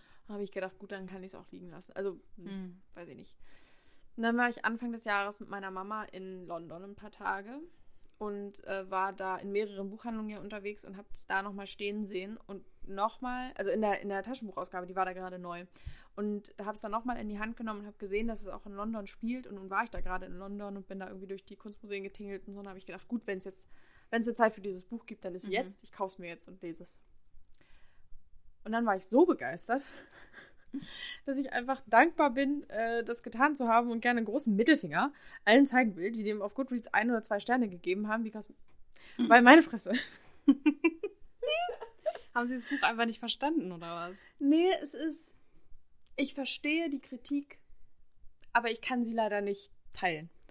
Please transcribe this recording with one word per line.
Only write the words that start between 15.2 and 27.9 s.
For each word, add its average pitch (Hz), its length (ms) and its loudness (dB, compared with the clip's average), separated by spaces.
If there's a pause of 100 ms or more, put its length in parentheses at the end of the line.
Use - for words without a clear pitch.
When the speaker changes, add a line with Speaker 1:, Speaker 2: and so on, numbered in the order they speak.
Speaker 1:
neu. 175 280 -10 (500)
Und 208 400 -6
da 202 80 -10
hab's 208 160 -6
dann 208 120 -8
nochmal 233 260 -2
in 214 100 -6
die 208 100 -6
Hand 220 200 -6
genommen 220 220 -6
und 208 60 -12
hab 208 120 -18
gesehen, 208 280 -2
dass 214 140 -2
es 208 80 -10
auch - 160 -12
in 208 80 -12
London 208 340 -6
spielt. 247 400 -6
Und 202 100 -12
nun 190 120 -12
war 196 160 0
ich 240 60 -10
da 262 100 -4
gerade 185 240 0
in 185 140 -10
London 202 400 -8
und 190 100 -14
bin 196 100 -8
da 185 100 -10
irgendwie 190 180 -14
durch 190 180 -12
die 196 120 -18
Kunstmuseen 202 460 -10
getingelt 196 460 -10
und 202 60 -12
so. 202 60 -12
Und 202 80 -12
hab 190 100 -14
ich 190 80 -18
gedacht, 180 200 -14
gut, 240 200 -4
wenn's 190 180 -4
jetzt, - 240 -12 (400)
wenn's 226 180 2
eine 233 80 0
Zeit 220 200 6
für 190 80 -16
dieses 185 200 -6
Buch - 220 -12
gibt, - 220 -14
dann 180 80 -8
ist 185 80 -10
sie 214 60 -10
Speaker 2:
Mhm. 190 40 -6
Speaker 1:
jetzt. 196 300 -2
Ich - 100 -20
kauf's 190 260 -6
mir 175 100 -12
jetzt 170 200 -14
und 185 140 -20
lese 170 220 -12
es. - 140 -20 (1700)